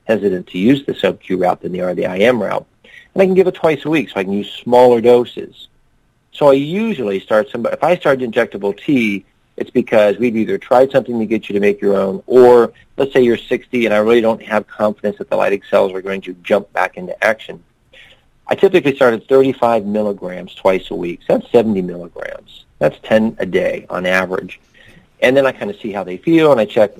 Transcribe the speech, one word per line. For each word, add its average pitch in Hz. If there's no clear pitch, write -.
hesitant 95
to -
use 135
the -
sub-Q -
route 90
than 87
they 90
are 90
the 85
I 92
M 113
route. 98
And 180
I 196
can 190
give 180
it 180
twice 160
a 147
week, 156
so -
I 98
can 98
use 101
smaller 123
doses. 120
So 147
I 139
usually 143
start 107
some, 117
if -
I 165
start 147
injectable 110
T, 110
it's -
because 107
we've 117
either 98
tried 131
something 120
to 110
get 107
you 101
to 101
make 101
your 101
own, 98
or 123
let's 139
say 135
you're 117
sixty 120
and 104
I 104
really 113
don't 110
have 107
confidence 104
that 101
the 101
Leydig 98
cells 101
are 95
going 95
to 92
jump 101
back 92
into 90
action. 110
I -
typically 165
start 123
at 110
thirty-five 127
milligrams 95
twice 95
a 87
week. 87
So -
that's -
seventy 107
milligrams. -
That's -
ten 110
a 98
day 90
on 90
average. 92
And 127
then 135
I 131
kinda 104
see 110
how 98
they 92
feel, 160
and 123
I 107
check 107